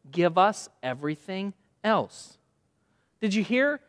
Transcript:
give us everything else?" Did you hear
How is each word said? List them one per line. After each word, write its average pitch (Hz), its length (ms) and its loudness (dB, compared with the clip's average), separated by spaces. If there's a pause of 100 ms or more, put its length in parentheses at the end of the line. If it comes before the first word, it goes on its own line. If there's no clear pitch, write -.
(120)
give 170 260 2
us 208 300 2 (140)
everything 151 720 -6 (280)
else?" 196 560 -2 (840)
Did 208 140 -2
you 220 80 2
hear 269 460 0